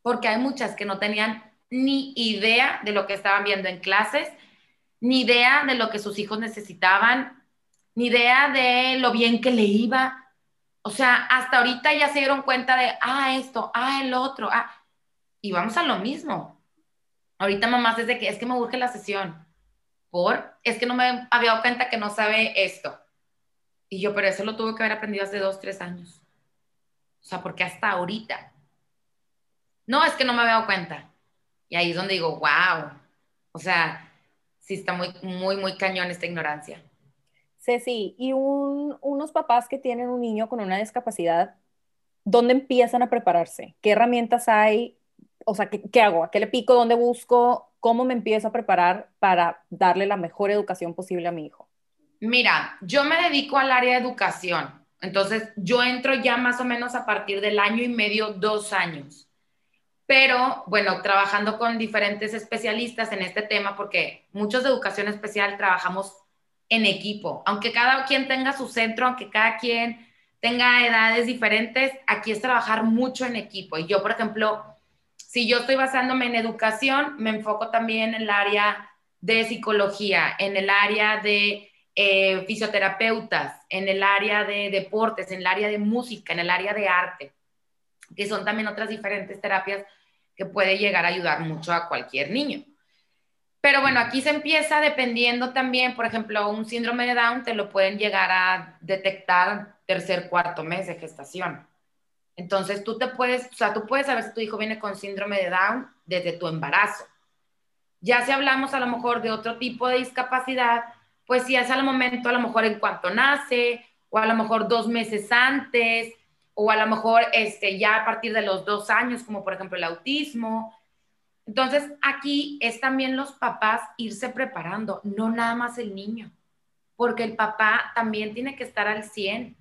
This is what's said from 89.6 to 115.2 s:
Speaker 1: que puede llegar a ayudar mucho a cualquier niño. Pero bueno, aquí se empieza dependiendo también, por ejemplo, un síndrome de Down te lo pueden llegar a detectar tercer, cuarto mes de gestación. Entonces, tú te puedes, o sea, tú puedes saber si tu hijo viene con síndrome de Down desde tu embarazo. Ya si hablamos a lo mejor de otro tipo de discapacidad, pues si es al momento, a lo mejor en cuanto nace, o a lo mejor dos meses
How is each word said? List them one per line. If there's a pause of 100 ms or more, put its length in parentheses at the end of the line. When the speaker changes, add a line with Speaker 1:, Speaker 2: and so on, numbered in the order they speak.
Speaker 1:
que
puede
llegar
a
ayudar
mucho
a
cualquier
niño. (1000)
Pero
bueno,
aquí
se
empieza
dependiendo
también,
por
ejemplo,
un
síndrome
de
Down
te
lo
pueden
llegar
a
detectar
tercer,
cuarto
mes
de
gestación. (680)
Entonces,
tú
te
puedes,
o
sea,
tú
puedes
saber
si
tu
hijo
viene
con
síndrome
de
Down (140)
desde
tu
embarazo. (920)
Ya
si
hablamos
a
lo
mejor
de
otro
tipo
de
discapacidad, (420)
pues
si
es
al
momento,
a
lo
mejor
en
cuanto
nace, (240)
o
a
lo
mejor
dos
meses